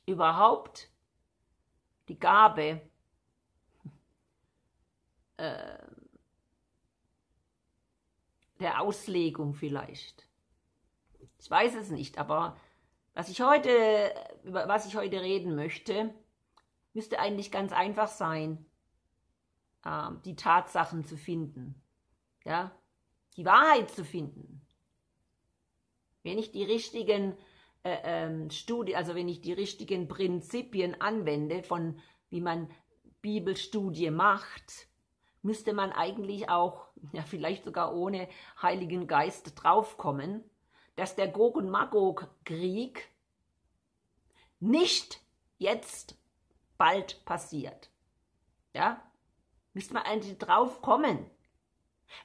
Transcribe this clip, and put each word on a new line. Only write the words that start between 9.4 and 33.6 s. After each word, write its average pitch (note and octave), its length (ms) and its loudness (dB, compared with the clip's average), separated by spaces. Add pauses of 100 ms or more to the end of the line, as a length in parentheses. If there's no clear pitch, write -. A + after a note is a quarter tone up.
vielleicht. - 760 -10 (1120)
Ich - 80 -20
weiß A3+ 260 4
es G#3 140 -10
nicht, D3 280 -8
aber D#3 400 -2 (560)
was F3 160 -8
ich F#3 120 -6
heute, A#3+ 720 6 (300)
über F#3 240 -4
was G#3 180 2
ich G3+ 100 -10
heute G3 260 -2
reden F3+ 340 -2
möchte, G3+ 580 -4 (800)
müsste - 260 -6
eigentlich G3+ 320 -4
ganz G3 220 -4
einfach G#3 340 0
sein, D#3+ 580 -6 (1200)
ähm, D#3+ 380 -8
die F3+ 120 -12
Tatsachen E3+ 680 2
zu D#3 120 -14
finden, D3 640 -10 (640)
ja, F3 260 -4 (640)
die E3+ 100 -10
Wahrheit B3 440 8
zu F3+ 160 -10
finden. C#3+ 560 -10 (1600)
Wenn F3 140 -6
ich G#3+ 140 -6
die G3 120 -6
richtigen, G3+ 760 0 (460)
äh, F3+ 200 -2
ähm, D#3+ 460 -4
Studi-, A3+ 460 -6
also E3+ 200 -4
wenn F3 120 -4
ich E3+ 140 -6
die E3+ 120 -6
richtigen F#3 540 -4
Prinzipien F3+ 920 -4
anwende, E3+ 640 -2
von E3 360 -4 (300)
wie F3 120 -6
man E3+ 280 -4 (520)
Bibelstudie F#3+ 880 -2